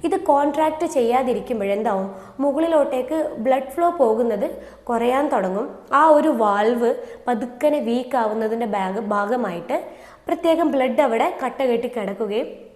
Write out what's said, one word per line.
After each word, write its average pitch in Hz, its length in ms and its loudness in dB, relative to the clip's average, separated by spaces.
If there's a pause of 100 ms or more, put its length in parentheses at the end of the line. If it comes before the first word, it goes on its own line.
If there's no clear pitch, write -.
ഇത് 370 80 0 (140)
കോൺട്രാക്ട് 311 560 2 (100)
ചെയ്യാതിരിക്കുമ്പോഴെന്താവും, 220 1120 0 (360)
മുകളിലോട്ടേക്ക് 285 760 0 (280)
ബ്ലഡ് 269 280 0
ഫ്ലോ 339 140 4 (120)
പോകുന്നത് 226 460 2 (420)
കുറയാൻ 247 360 0 (100)
തുടങ്ങും. 196 320 -2 (340)
ആ - 20 6 (160)
ഒരു 302 140 4 (100)
വാൾവ് 226 480 2 (360)
പതുക്കനെ 254 640 0
വീക്ക് 247 340 0
ആവുന്നതിൻ്റെ 220 540 -2
ബാഗ്, 190 260 -2 (120)
ഭാഗമായിട്ട് 202 600 -2 (520)
പ്രത്യേകം 330 440 2
ബ്ലഡ് 262 320 2
അവിടെ 233 220 2 (160)
കട്ട 247 160 -6 (100)
കെട്ടി 233 240 0
കിടക്കുകയും 208 560 -4 (260)